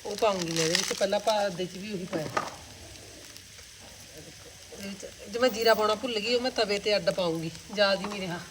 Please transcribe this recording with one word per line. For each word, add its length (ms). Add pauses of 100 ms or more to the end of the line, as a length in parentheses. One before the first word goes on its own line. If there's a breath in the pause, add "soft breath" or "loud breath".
ਉਹ 120
ਪਾਊਂਗੀ 360
ਮੈਂ 120
ਇਹਦੇ 100
ਵਿੱਚ। 180
ਪਹਿਲਾਂ 260
ਆਪਾਂ 280
ਅੱਧੇ 180
'ਚ 120
ਵੀ 160
ਉਹੀ 120
ਪਾਇਆ। 200 (2500)
ਇਹਦੇ 160
ਵਿੱਚ 180 (260)
ਜੇ 60
ਮੈਂ 100
ਜੀਰਾ 260
ਪਾਉਣਾ 200
ਭੁੱਲ 240
ਗਈ, 160
ਉਹ 60
ਮੈਂ 100
ਤਵੇ 280
'ਤੇ 180
ਅੱਡ 140
ਪਾਊਂਗੀ, 400 (260)
ਯਾਦ 240
ਹੀ 60
ਨਹੀਂ 140
ਰਿਹਾ। 200 (100)